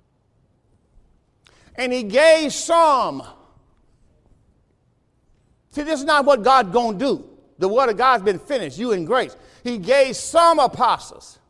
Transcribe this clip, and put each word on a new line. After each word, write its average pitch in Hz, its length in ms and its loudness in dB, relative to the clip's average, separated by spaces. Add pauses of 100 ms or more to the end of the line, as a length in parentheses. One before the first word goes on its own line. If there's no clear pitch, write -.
(1800)
And 247 180 -4
he 254 80 -2
gave 294 520 4
some. 262 680 0 (2500)
See, 294 140 -10
this 302 160 -4
is 277 60 -10
not 294 200 2
what 269 160 4
God's 240 300 2
gonna 226 260 -2
do. 226 300 -4 (320)
The 185 100 -2
word 240 200 0
of 202 80 -4
God's 240 260 0
been 190 160 -2
finished, 170 400 -8
you 240 140 -4
in 175 120 -4
grace. 202 320 -4 (260)
He 240 140 -8
gave 254 380 0
some 339 420 2
apostles. - 800 -4 (120)